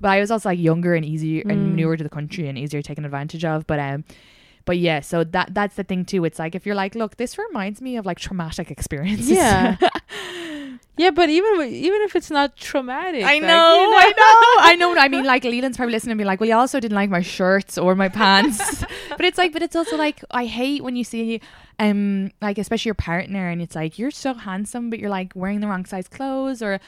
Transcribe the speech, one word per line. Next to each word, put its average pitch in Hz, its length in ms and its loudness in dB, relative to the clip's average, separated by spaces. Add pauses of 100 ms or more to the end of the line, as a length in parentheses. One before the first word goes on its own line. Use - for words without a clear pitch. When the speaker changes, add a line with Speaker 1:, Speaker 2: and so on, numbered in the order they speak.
Speaker 1:
but 202 80 2
I 196 100 4
was 208 120 0
also, 214 180 0
like, 175 100 0
younger 170 360 2
and 160 100 -2
easier 156 420 -4
and 160 260 0
Speaker 2:
Mm. - 20 -2
Speaker 1:
newer 160 220 0
to 160 60 -8
the 147 60 -8
country 147 400 -8
and 135 80 -10
easier 147 240 -6
taken 147 240 -10
advantage 147 400 -8
of. 156 220 -2
But, 151 120 -2
um, 139 260 -6 (600)
but 180 140 -2
yeah, 160 220 0
so 170 220 -2
that, 180 300 -2
that's 202 220 -2
the 202 80 -6
thing 185 200 -4
too. 180 220 -2
It's 160 140 -6
like, 165 160 -8
if 180 100 -10
you're 202 100 -4
like, 196 200 -4
"Look, 226 220 -6
this 240 200 -8
reminds 220 420 -8
me 254 180 -10
of, 190 100 -8
like, 175 120 -6
traumatic 170 520 -8
experiences." 196 580 -4
Speaker 2:
Yeah. 240 520 4
Speaker 1:
<laughs> 359 60 6 (1080)
Speaker 2:
Yeah, 349 140 2
but 330 180 4
even 370 260 2
w-, 320 220 -2
even 403 280 0
if 381 120 -4
it's 339 140 -2
not 285 260 -2
traumatic, 269 680 -6
Speaker 1:
I 277 100 4
Speaker 2:
like, 302 80 2
Speaker 1:
know, - 60 0 (340)
Speaker 2:
you 415 100 4
know? 415 60 6
Speaker 1:
I 403 180 8
know, 440 440 10
I 339 160 10
know. 349 260 2
I 277 60 8
mean, 269 180 -2
like, 262 180 2
Leland's 247 320 -2
probably 240 180 -4
listening 220 180 -4
and 214 80 -4
be 208 40 -2
like, 190 160 -2
"Well, 220 80 0
you 220 80 2
also 254 240 2
didn't 233 160 -4
like 202 140 0
my 180 120 0
shirts 190 580 0
or 185 160 4
my 190 140 2
pants." 214 800 2
<laughs> - 40 -14 (160)
But 294 160 -2
it's 359 120 0
like, 359 160 0
but 330 80 -6
it's 339 140 -4
also 330 220 -2
like, 302 340 -2
I 247 140 -4
hate 254 380 -4
when 247 120 -6
you 240 80 -4
see, 226 360 -6 (400)
um, 202 520 0 (100)
like, 208 160 -4
especially 226 320 -4
your 196 60 -4
partner, 185 540 -4
and 170 120 -6
it's 165 140 -10
like, 160 240 -6
"You're 254 120 -4
so 262 220 -6
handsome, 214 560 -8
but 226 100 -6
you're, 208 100 -6
like, 185 260 -6
wearing 196 260 -4
the 208 60 -4
wrong 185 180 -6
size 185 220 -10
clothes," 269 560 -6
or 196 240 -4